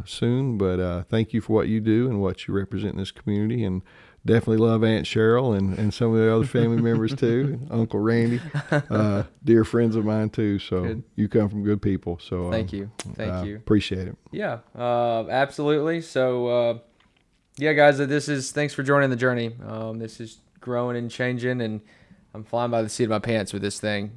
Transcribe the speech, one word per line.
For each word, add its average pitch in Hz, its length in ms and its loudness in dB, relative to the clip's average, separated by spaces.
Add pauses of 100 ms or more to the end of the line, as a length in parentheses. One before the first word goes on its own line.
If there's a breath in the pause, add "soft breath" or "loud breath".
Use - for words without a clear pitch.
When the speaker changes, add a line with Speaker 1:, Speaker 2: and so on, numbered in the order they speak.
Speaker 1:
soon. 123 520 0
But, 92 240 2
uh, 87 240 -2
thank 110 300 0
you 113 60 0
for - 120 -4
what 92 160 4
you 110 120 0
do 110 280 2
and 104 120 0
what 92 260 -2
you 95 80 -2
represent 98 400 -2
in - 40 -6
this 95 140 -6
community, 110 520 -2
and 92 180 -2 (460 soft breath)
definitely 113 300 4
love 113 260 4
Aunt 110 220 2
Cheryl 117 500 2
and, 98 220 0
and 107 140 0
some 117 220 0
of 110 60 4
the 110 120 4
other 113 140 4
family 117 340 2
members 117 340 2
too, 131 520 0
Speaker 2:
<laughs> - 40 -12
Speaker 1:
Uncle 110 280 -2
Randy, 117 420 2 (300)
uh, 107 540 0 (200)
dear 113 200 6
friends 117 320 2
of 110 80 0
mine 107 260 0
too. 101 280 0
So 92 240 -4
Speaker 2:
Good. 92 200 -4 (140)
Speaker 1:
you 107 120 0
come 107 200 2
from 104 160 -6
good 104 180 0
people. 92 380 -2
So, 90 300 -6
Speaker 2:
Thank 110 220 -4
Speaker 1:
um, 98 60 -6
Speaker 2:
you. 101 120 -10 (240)
Thank 92 200 -6
Speaker 1:
uh, 90 80 -4
Speaker 2:
you. 104 140 -8
Speaker 1:
appreciate 98 500 0
it. - 100 -12 (140)
Speaker 2:
Yeah, 160 280 -6 (180)
uh, 120 520 0
absolutely. 147 720 0
So, 127 440 0
uh, 120 320 0 (800)
yeah, 151 160 0
guys, 147 260 6
this 143 300 0
is, 135 240 -4
thanks 147 220 -2
for 143 100 -6
joining 139 260 4
the 127 60 -2
journey. 120 360 0 (140)
Um, 110 320 -8
this 113 220 -12
is 113 180 -16 (220)
growing 120 360 -2
and 120 140 -6
changing, 123 500 -2
and 110 200 -4 (520 soft breath)
I'm 107 120 -14
flying 120 260 -2
by 117 120 2
the 110 60 -2
seat - 160 -2
of 110 60 2
my 107 80 2
pants 107 340 -2
with 101 100 -6
this 101 180 -4
thing. 104 360 -4